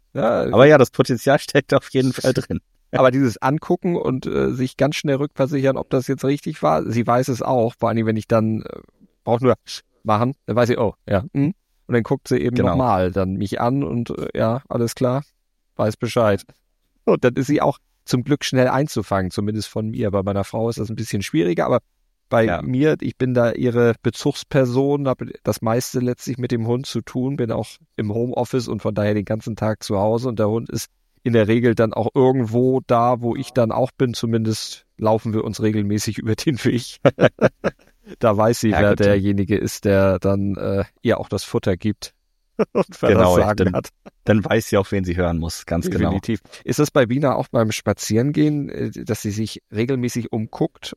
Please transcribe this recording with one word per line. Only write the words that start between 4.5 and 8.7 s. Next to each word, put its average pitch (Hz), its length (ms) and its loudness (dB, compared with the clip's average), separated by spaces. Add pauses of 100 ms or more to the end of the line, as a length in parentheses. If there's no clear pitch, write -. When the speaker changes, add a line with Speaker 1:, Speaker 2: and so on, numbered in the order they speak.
Speaker 1:
sich 131 240 -4
ganz 139 180 2
schnell 143 200 -2
rückversichern, 135 600 0
ob - 140 -6
das 131 160 0
jetzt 135 180 -4
richtig 143 380 -4
war, 156 280 0
sie 113 160 0
weiß 127 220 2
es 123 140 -4
auch, 117 360 0
vor 113 120 0
allem, 110 160 0
wenn 110 100 0
ich 107 100 -6
dann, 110 360 0
äh, - 160 -14 (460)